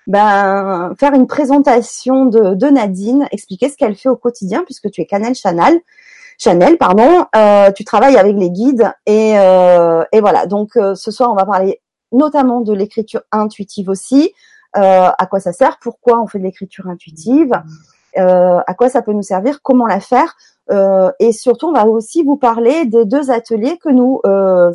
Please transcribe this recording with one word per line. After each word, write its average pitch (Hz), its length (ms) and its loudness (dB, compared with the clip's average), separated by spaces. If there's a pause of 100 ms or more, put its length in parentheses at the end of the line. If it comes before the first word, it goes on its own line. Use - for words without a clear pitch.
ben, 196 880 0
faire 269 160 0
une 254 140 4
présentation 269 1000 0
de, 214 300 2
de 185 120 0
Nadine, 208 640 0
expliquer 214 380 -6
ce 285 80 -16
qu'elle 214 180 -2
fait 262 140 -6
au 247 60 0
quotidien, 240 480 -6
puisque - 260 -12
tu 190 120 -10
es 156 40 -8
Canel 220 300 -4
Chanel, 202 460 0 (580)
Chanel, 196 400 2
pardon, 247 460 2 (100)
euh, 202 360 4
tu 202 140 -8
travailles 254 320 2
avec 202 180 2
les 185 140 -2
guides 220 420 -2 (140)
et, 214 320 2
euh, 180 760 4
et 214 80 2
voilà. 190 280 2
Donc, 208 300 -6
euh, 196 180 0
ce 214 160 -12
soir, 240 200 -2
on 208 40 -4
va 190 100 0
parler 190 340 -2 (320)
notamment 262 500 0
de 214 120 -4
l'écriture 208 480 -6 (100)
intuitive 214 560 -8
aussi, 269 460 -2 (440)
euh, 190 380 4
à 185 120 -2
quoi 196 140 -4
ça 175 120 -6
sert, - 260 -2
pourquoi 233 400 -2
on 226 60 -4
fait 208 140 -10
de 190 40 -10
l'écriture 185 440 -12
intuitive, 180 760 -2 (560)
euh, 180 480 2
à 180 80 -6
quoi 247 160 0
ça 240 140 -2
peut 214 100 -4
nous 208 80 -4
servir, 202 400 -4
comment 247 240 0
la 196 140 -2
faire, 262 360 -2 (360)
euh, 196 480 2
et 226 140 2
surtout, 240 340 -4
on 349 60 -2
va 220 120 2
aussi 226 380 -2
vous 285 140 -2
parler 240 480 0
des 226 200 0
deux 262 240 -2
ateliers 233 480 -4
que 330 120 -6
nous, 254 360 0
euh, 190 500 2